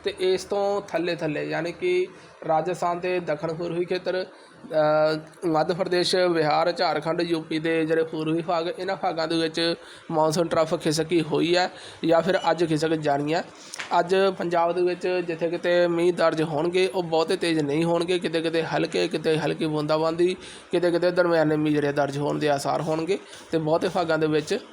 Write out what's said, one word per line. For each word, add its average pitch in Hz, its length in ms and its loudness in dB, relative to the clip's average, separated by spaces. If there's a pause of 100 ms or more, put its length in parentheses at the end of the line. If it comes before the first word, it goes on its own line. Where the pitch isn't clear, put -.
ਤੇ 196 160 -4
ਇਸ 185 240 2
ਤੋਂ 202 380 -2
ਥੱਲੇ 175 340 -4
ਥੱਲੇ, 147 300 -4
ਯਾਨੀ 156 260 -4
ਕਿ 180 360 0 (400)
ਰਾਜਸਥਾਨ 175 520 0
ਦੇ 180 200 -2
ਦੱਖਣ 165 340 -4
ਪੂਰਬੀ 170 320 -4
ਖੇਤਰ, 185 400 -4 (400)
ਅ, 156 840 0
ਮੱਧ 160 260 2
ਪ੍ਰਦੇਸ਼, 180 420 0
ਬਿਹਾਰ, 165 560 2
ਝਾਰਖੰਡ, 165 500 0
ਯੂ 170 200 -2
ਪੀ 160 180 -4
ਦੇ 160 260 0
ਜਿਹੜੇ 160 180 2
ਪੂਰਬੀ 160 380 -2
ਭਾਗ, 170 260 -2 (120)
ਇਹਨਾਂ 185 160 -4
ਭਾਗਾਂ 165 320 -4
ਦੇ 165 100 0
ਵਿੱਚ 165 380 0 (360)
ਮੌਨਸੂਨ 160 360 2
ਟਰਫ 160 280 2
ਖਿਸਕੀ 160 460 0
ਹੋਈ 156 360 2
ਹੈ 180 140 0 (340)
ਜਾਂ 165 160 6
ਫਿਰ 180 180 2 (120)
ਅੱਜ 170 140 2
ਖਿਸਕ 156 220 0
ਜਾਣੀ 151 460 0
ਹੈ। 180 100 -2 (560)
ਅੱਜ 175 160 2 (220)
ਪੰਜਾਬ 170 380 0
ਦੇ 180 60 0
ਵਿੱਚ 180 460 0
ਜਿੱਥੇ 165 220 -2
ਕਿਤੇ 175 380 2
ਮੀਂਹ 170 260 2
ਦਰਜ 165 280 2
ਹੋਣਗੇ, 170 460 0
ਉਹ 185 160 -2
ਬਹੁਤੇ 165 340 0
ਤੇਜ਼ 165 220 0
ਨਹੀਂ 147 240 0
ਹੋਣਗੇ, 170 360 0
ਕਿਤੇ 165 220 -2
ਕਿਤੇ 165 220 0
ਹਲਕੇ, 170 440 -2
ਕਿਤੇ 160 300 0
ਹਲਕੀ 156 280 -2
ਬੂੰਦਾਬਾਂਦੀ, 160 720 0 (360)
ਕਿਤੇ 175 200 2
ਕਿਤੇ 170 200 2
ਦਰਮਿਆਨੇ 170 440 4
ਮੀਂਹ 151 200 2
ਜਿਹੜੇ 143 160 0
ਦਰਜ 139 260 0
ਹੋਣ 147 220 -2
ਦੇ 147 100 0
ਆਸਾਰ 139 320 0
ਹੋਣਗੇ, 165 380 -2 (320)
ਤੇ 165 60 0
ਬਹੁਤੇ 160 320 0
ਭਾਗਾਂ 165 280 0
ਦੇ 156 100 2
ਵਿੱਚ 156 320 0 (140)